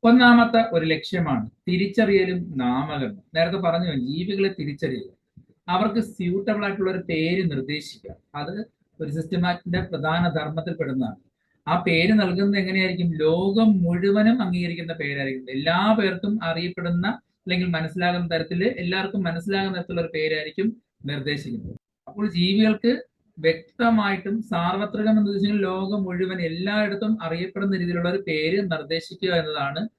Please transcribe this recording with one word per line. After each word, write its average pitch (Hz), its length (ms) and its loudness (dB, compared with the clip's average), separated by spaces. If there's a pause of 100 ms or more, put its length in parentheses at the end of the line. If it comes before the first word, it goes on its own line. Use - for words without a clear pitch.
ഒന്നാമത്തെ 240 520 8 (140)
ഒരു 160 180 2
ലക്ഷ്യമാണ് 151 520 -2 (220)
തിരിച്ചറിയലും 185 720 2 (240)
നാമകരണവും. 127 580 -2 (140)
നേരത്തെ 170 320 2
പറഞ്ഞു, 170 260 0 (140)
ജീവികളെ 190 500 -2
തിരിച്ചറിയുക, 143 520 -6 (680)
അവർക്ക് 208 280 0 (120)
സ്യൂട്ടബിൾ 202 500 -2
ആയിട്ടുള്ള 196 300 -2
ഒരു 180 160 -6
പേര് 170 420 0
നിർദ്ദേശിക്കുക, 135 640 -8 (240)
അത് 175 120 -8 (480)
ഒരു 151 80 -8 (100)
സിസ്റ്റമാറ്റിക്കിന്റെ 175 640 -2 (100)
പ്രധാന 165 460 0
ധർമ്മത്തിൽ 160 420 -6
പെടുന്നതാണ്. 131 380 -4 (520)
ആ - 20 4 (140)
പേര് 170 340 4
നൽകുന്നത് 196 440 2
എങ്ങനെയായിരിക്കും? 180 580 0
ലോകം 196 480 4 (160)
മുഴുവനും 202 500 4 (100)
അംഗീകരിക്കുന്ന 170 540 -4
പേരായിരിക്കും, 135 460 -4 (100)
എല്ലാ 165 240 2 (180)
പേർക്കും 202 360 0 (160)
അറിയപ്പെടുന്ന 175 560 -2 (360)
അല്ലെങ്കിൽ 180 260 0 (100)
മനസ്സിലാകുന്ന 175 560 -2
തരത്തിൽ, 170 260 -2 (220)
എല്ലാവർക്കും 190 480 -2
മനസ്സിലാകുന്ന 196 480 -2
തരത്തിലുള്ള 175 260 -4
ഒരു 165 140 -8
പേരായിരിക്കും 156 500 -2 (420)
നിർദ്ദേശിക്കുന്നത്. 135 640 -6 (340)
അപ്പോൾ 208 160 -4 (100)
ജീവികൾക്ക് 214 560 4 (540)
വ്യക്തമായിട്ടും 202 920 0 (140)
സാർവത്രികം 202 680 0
എന്ന് 202 120 2
വെച്ചാൽ 202 340 2
ലോകം 190 400 -2
മുഴുവൻ 180 320 -2 (100)
എല്ലായിടത്തും 202 640 -2 (140)
അറിയപ്പെടുന്ന 185 540 -2
രീതിയിലുള്ള 175 340 0
ഒരു 196 140 -2
പേര് 160 320 0 (100)
നിർദ്ദേശിക്കുക 165 680 -4
എന്നതാണ് 151 420 -4 (180)